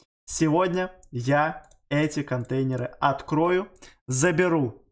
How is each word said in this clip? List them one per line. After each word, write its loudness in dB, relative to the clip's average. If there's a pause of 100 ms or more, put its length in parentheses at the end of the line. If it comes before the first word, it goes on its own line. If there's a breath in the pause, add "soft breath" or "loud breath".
(260)
сегодня 0 (180)
я 0 (260)
эти 0
контейнеры -4
открою, 0 (360 loud breath)
заберу 0